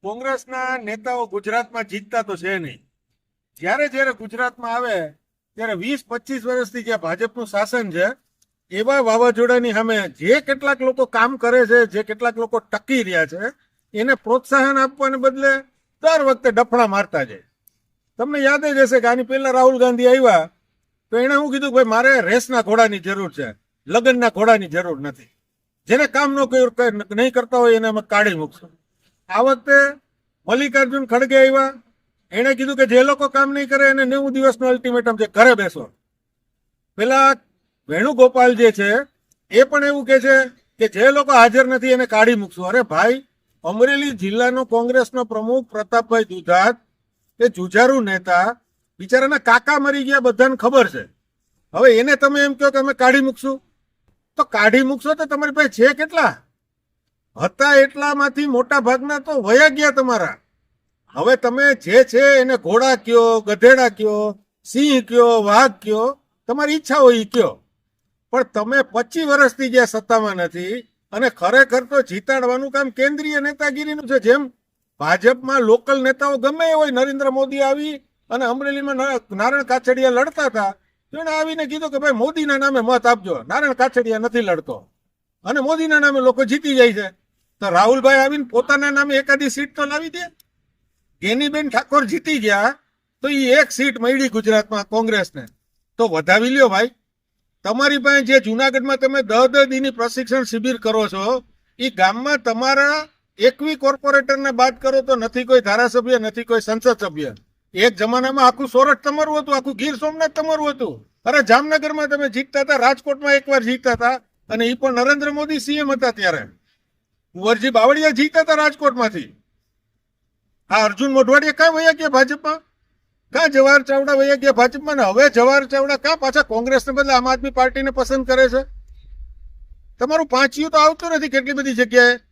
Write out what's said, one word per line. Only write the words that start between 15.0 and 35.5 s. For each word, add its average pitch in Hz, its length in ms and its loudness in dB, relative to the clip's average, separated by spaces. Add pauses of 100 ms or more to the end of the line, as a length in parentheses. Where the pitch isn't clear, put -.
બદલે 269 400 0 (440)
દર 311 220 2
વખતે 262 280 0
ડફડા 233 360 0
મારતા 196 360 -4
જાય. 107 200 -14 (720)
તમને 285 220 -6
યાદ 277 260 0
જ 285 120 -2
હશે 254 220 4
કે 233 80 0
આની 247 160 0
પહેલા 262 280 -4
રાહુલ 254 280 4
ગાંધી 247 280 2
આવ્યા, 233 420 4 (640)
તો 220 60 -2
એણે 269 180 0
શું 285 160 0
કીધું 277 180 -4
કે, 240 60 -10
"ભાઈ, 254 80 -8
મારે 240 380 0
રેસના 233 400 -2
ઘોડાની 208 380 0
જરૂર 190 320 -8
છે, 120 240 -12 (320)
લગનના 240 420 0
ઘોડાની 214 380 0
જરૂર 165 320 -6
નથી. 143 300 -14 (580)
જેને 269 200 0
કામ 285 240 -2
ન 277 140 0
કર્યું, 254 260 0
ક-, 208 440 -4
નહીં 247 160 0
કરતા 247 260 -4
હોય, 240 180 4
એને 220 120 -2
અમે 214 140 -4
કાઢી 208 320 0
મૂકશું." 156 460 -12 (500)
આ 196 120 -2
વખતે 277 580 2 (480)
મલ્લિકાર્જુન 269 580 -2
ખડગે 262 420 4
આવ્યા, 269 260 0 (580)
એણે 247 240 0
કીધું 269 200 -6
કે 262 100 4
જે 247 180 4
લોકો 277 260 0
કામ 277 240 0
નહીં 277 160 -6
કરે, 277 200 2
એને 269 160 0
નેવું 277 260 -2
દિવસનો 262 360 0
અલ્ટિમેટમ 240 480 -2
છે, 220 120 -2
ઘરે 233 280 4